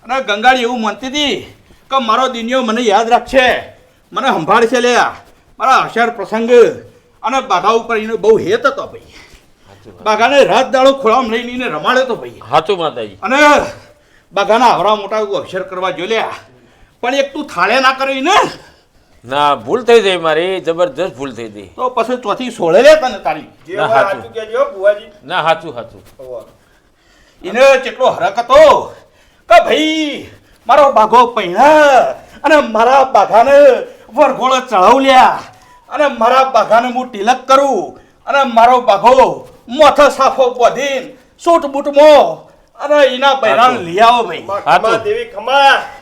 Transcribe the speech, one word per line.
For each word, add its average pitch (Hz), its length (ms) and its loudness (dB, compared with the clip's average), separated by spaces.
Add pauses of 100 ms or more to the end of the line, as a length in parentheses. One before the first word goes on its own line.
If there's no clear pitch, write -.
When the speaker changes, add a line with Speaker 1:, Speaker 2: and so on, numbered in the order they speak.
Speaker 1:
અને 262 160 -6
ગંગાળી 240 420 0
એવું 240 180 -4
માનતી 214 260 -6
હતી 277 340 -4 (500)
કે 269 80 -2
મારો 240 300 -2
દિનિયો 233 340 -6
મને 226 200 -4
યાદ 220 260 0
રાખશે, 240 540 0 (500)
મને 220 160 -4
સંભાળશે 226 520 0
લે. 240 160 0 (640)
મારા - 180 2
અવસર 220 340 -2
પ્રસંગ 226 400 -6 (720)
અને 254 180 -4
બાઘા 190 280 -2
ઉપર 226 280 -2
એનો 220 200 -6
બહુ 202 220 2
હેત 175 280 -4
હતો - 200 -4
ભાઈ. - 140 -20
Speaker 2:
સાચું - 920 -20
વાત. - 100 -20
Speaker 1:
બાઘાને 226 420 2
રાત 208 260 0
દાડો 262 220 2
ખોળામાં 233 380 -2
લઈને 240 220 -6
એને 247 160 -8
રમાડ્યો 202 360 -2
હતો 240 120 -6
ભાઈ. 123 340 -18
Speaker 2:
સાચું 160 280 -2
માતાજી. 120 440 -8
Speaker 1:
અને 254 180 -2 (920)
બાઘાના 208 340 0
આવરા 196 300 2
મોટા 202 220 -6
એવું 202 180 -6
અવસર 180 260 -8
કરવા 185 280 -8
જો 170 160 -8
લે. 220 180 -4 (760)
પણ 247 140 -4
એક 277 180 -4
તું 302 140 -12
થાળે 202 340 -2
ના 262 120 0
કર્યો 269 240 -6
એને. 320 200 0 (880)
Speaker 2:
ના, 143 300 0
ભૂલ 135 280 -6
થઈ 233 180 4
ગઈ 190 160 -2
મારી, 170 440 -2
જબરજસ્ત 165 560 -4
ભૂલ 131 160 -10
થઈ 113 160 -14
ગઈ. 101 180 -18
Speaker 1:
તો 254 240 -6
પછી 247 260 -4
ચોથી 233 340 -8
સોળે 175 320 0
લે 302 140 6
તને 247 220 -6
તારી. 156 300 -8 (180)
Speaker 3:
જે 180 100 -12
Speaker 2:
ના, - 100 -4
Speaker 3:
હોય - 160 0
Speaker 2:
સાચું. - 200 -4
Speaker 3:
સાચું 226 100 -18
કહેજો, 226 320 -6 (100)
બુઆજી. 202 340 -2 (160)
Speaker 2:
ના, 165 180 -6
સાચું, 156 320 -4
સાચું. 110 280 -18 (160)
Speaker 3:
હોવે. 127 260 -16 (1040)
Speaker 1:
એને 262 300 4
કેટલો 240 320 -2
હરખ 190 280 -4
હતો 262 560 4 (540)
કે 659 160 6
ભાઈ 311 680 -4 (360)
મારો 277 260 4
બાઘો 226 340 4
પૈણા 247 760 2 (440)
અને 302 120 4
મારા 247 480 2
બાઘાને 226 480 2 (600)
વરઘોડો 254 460 0
ચડાવ 220 380 2
લ્યા 262 400 4 (500)
અને 285 200 -2
મારા 247 360 2
બાઘાને 233 480 0
હું 247 180 -8
તિલક 226 360 -2
કરું 262 540 0 (260)
અને 269 180 0
મારો 240 360 4
બાઘો 233 680 2 (200)
મોથે 277 420 4
સાફો 254 400 0
બાંધીને 240 600 -2 (260)
સૂટ 330 280 0
બૂટમાં 285 580 4 (600)
અને 285 300 2
એના 269 200 0
બૈરાને 247 400 0
Speaker 2:
સાચું. 208 100 -10
Speaker 1:
લઈ 170 140 -6
આવો 233 240 4
ભાઈ. 165 200 -10
Speaker 3:
ખમા, 196 180 -8
Speaker 2:
સાચું. 185 300 0
Speaker 3:
ખમા 220 140 -4
દેવી, 220 200 -4
ખમા. 254 580 0 (200)